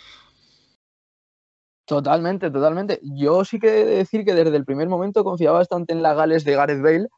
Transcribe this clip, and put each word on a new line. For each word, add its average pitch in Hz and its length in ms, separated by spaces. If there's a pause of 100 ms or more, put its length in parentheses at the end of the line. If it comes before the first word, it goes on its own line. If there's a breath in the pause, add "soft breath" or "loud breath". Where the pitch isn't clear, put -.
(1900 soft breath)
Totalmente, 165 640
totalmente. 160 520
Yo 143 420
sí 220 140
que 220 100
he 214 160
de 220 120
decir 196 280
que 190 100
desde 160 220
el 139 80
primer 143 240
momento 196 360
confiaba 170 340
bastante 175 340
en 165 100
la 156 120
Gales 156 300
de 143 100
Gareth 143 280
Bale. 165 360